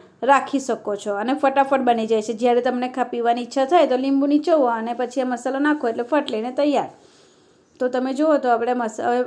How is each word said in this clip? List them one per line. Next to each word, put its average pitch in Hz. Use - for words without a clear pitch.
રાખી 262
શકો 220
છો 208
અને 226
ફટાફટ 269
બની 226
જાય 220
છે. 226
જ્યારે 240
તમને 247
ખા-, 247
પીવાની 233
ઈચ્છા 269
થાય 320
તો 254
લીંબુ 269
નીચોવો 302
અને 233
પછી 247
આ -
મસાલો 254
નાખો 294
એટલે 233
ફટ 208
લઈને 226
તૈયાર. 269
તો 254
તમે 254
જુઓ 294
તો 254
આપણે 233
મસ-, 233
હવે 240